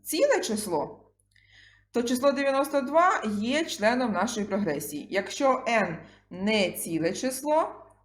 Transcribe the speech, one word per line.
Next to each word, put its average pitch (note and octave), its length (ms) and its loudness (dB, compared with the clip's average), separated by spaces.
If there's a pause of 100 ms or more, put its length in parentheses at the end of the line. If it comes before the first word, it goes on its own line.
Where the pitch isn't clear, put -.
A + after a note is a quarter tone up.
ціле A4+ 360 4
число, F3 760 -4 (760)
то A#3+ 120 0
число B3+ 280 2
дев'яносто C#4 500 0
два E4 440 4
є A3+ 400 0
членом A#3+ 460 0
нашої G3+ 340 -2
прогресії. D3+ 640 -4
Якщо B3+ 580 0
n G3 300 0 (320)
не G3 420 0
ціле E3 420 -2
число, D4 720 -2 (200)